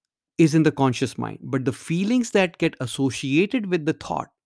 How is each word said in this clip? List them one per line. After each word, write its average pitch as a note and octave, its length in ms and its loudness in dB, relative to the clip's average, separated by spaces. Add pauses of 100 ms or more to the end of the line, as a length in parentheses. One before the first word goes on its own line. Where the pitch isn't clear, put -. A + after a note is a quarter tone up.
(380)
is D#3+ 180 6
in D#3+ 80 6
the D#3 80 4
conscious C3 460 0
mind, A2+ 240 -8
but C3 240 -4
the C3+ 80 0
feelings G#3 580 -2
that F#3 260 2
get E3 240 -2
associated C#3+ 840 0
with F3 180 -2
the D3+ 80 0
thought - 340 -6 (180)